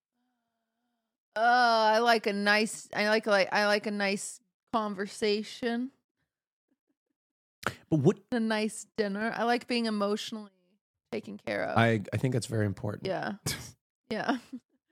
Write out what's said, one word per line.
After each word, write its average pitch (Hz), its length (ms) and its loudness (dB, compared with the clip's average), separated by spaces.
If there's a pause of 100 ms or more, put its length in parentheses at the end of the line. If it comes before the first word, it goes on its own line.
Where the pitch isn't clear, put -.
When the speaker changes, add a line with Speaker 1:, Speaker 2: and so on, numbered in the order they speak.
(1400)
Speaker 1:
Uh, 214 40 -4
I 226 600 6
like 233 260 4
a 208 60 2
nice, 208 600 0
I 208 140 0
like, 214 180 2
like, 202 260 4
I 208 140 2
like 208 200 0
a 214 60 -4
nice 202 480 -4 (320)
conversation. 214 1160 -4 (2000)
Speaker 2:
But 156 100 2
what 156 180 4 (140)
Speaker 1:
A 240 80 -2
nice 220 460 -2 (100)
dinner. 208 380 -2
I 214 100 -2
like 233 220 0
being 233 200 0
emotionally 208 640 -4 (600)
taken 208 260 -10
care - 260 -4
of. - 140 -2
Speaker 2:
I, 113 240 2 (100)
I - 40 -2
think 127 180 -2
that's 120 120 -2
very 107 200 0
important. - 400 -6
Speaker 1:
Yeah. 78 320 -6
Speaker 2:
<laughs> - 40 -20 (680)
Speaker 1:
Yeah. 220 280 -2 (540)